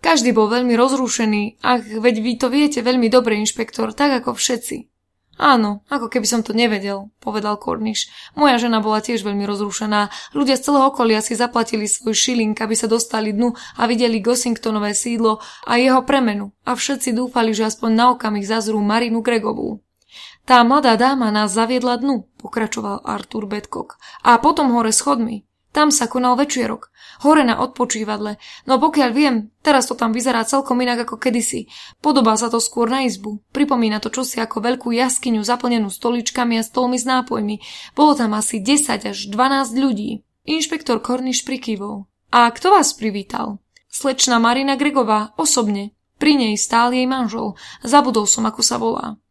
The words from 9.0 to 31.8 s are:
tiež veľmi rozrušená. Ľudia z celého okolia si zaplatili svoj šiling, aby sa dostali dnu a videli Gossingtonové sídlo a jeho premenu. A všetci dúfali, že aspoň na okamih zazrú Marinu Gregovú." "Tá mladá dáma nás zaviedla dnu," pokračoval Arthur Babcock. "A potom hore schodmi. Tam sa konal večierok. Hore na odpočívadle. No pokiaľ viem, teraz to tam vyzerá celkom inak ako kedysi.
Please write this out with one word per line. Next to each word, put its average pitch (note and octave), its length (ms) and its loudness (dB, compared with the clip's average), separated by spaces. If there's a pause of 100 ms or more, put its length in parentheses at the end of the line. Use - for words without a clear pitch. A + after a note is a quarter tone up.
tiež A#3 160 -2
veľmi G3+ 240 -4
rozrušená. G#3 880 -4
Ľudia C4+ 240 2
z C4 160 -2
celého C4+ 160 6
okolia A#3 320 2
si A3 160 -4
zaplatili A3+ 480 -2
svoj A3 320 -2
šiling, A3 400 0
aby A3 160 -4
sa A3 160 -2
dostali A3 480 -2
dnu A#3+ 160 0 (240)
a A#3+ 80 0
videli A#3 320 2
Gossingtonové A3 800 -2
sídlo A3+ 480 0 (240)
a A#3+ 80 0
jeho C4 320 4
premenu. G#3+ 560 0
A B3 80 -4
všetci B3+ 400 -4
dúfali, A#3 400 0
že A3 160 0
aspoň A3+ 240 -4
na A3+ 120 4 (120)
okamih G#3 320 -4
zazrú A3 320 0
Marinu A3+ 400 0
Gregovú." A3 640 -2 (580)
"Tá B3 240 6
mladá B3+ 320 4
dáma B3 320 2
nás G#3 240 0
zaviedla A#3+ 480 0
dnu," C4 240 -2 (100)
pokračoval G#3+ 720 -6
Arthur G#3 400 -6
Babcock. G3+ 480 -10 (320)
"A A#3 160 8
potom D4 320 4
hore A3+ 160 2
schodmi. A3+ 560 -2 (240)
Tam D4+ 240 2
sa A#3 160 0
konal B3+ 240 2
večierok. B3 560 -2 (320)
Hore D4+ 240 6
na A#3 160 0
odpočívadle. G#3+ 800 -6 (240)
No C4 160 2
pokiaľ D4 320 2
viem, B3 480 0
teraz C4+ 240 4
to - 80 -6
tam A3+ 160 -2
vyzerá A#3 320 -2
celkom C4 400 0
inak A#3+ 240 -2
ako A3+ 100 -10
kedysi. - 540 -2 (320)